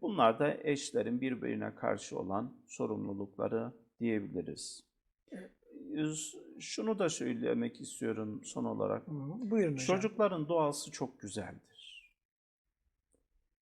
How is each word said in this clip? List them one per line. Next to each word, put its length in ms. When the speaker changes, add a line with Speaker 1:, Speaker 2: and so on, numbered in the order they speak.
Speaker 1:
bunlar 380
da 240
eşlerin 580
birbirine 540
karşı 440
olan 360
sorumlulukları 1080
diyebiliriz. 840
Speaker 2:
Evet. 200
Speaker 1:
Yüz-, 460
şunu 400
da 100
söylemek 720
istiyorum 640
son 220
olarak. 420
Speaker 2:
Hı 40
hı. 400
Buyurun 220
hocam. 120
Speaker 1:
Çocukların 640
doğası 440
çok 280
güzeldir. 920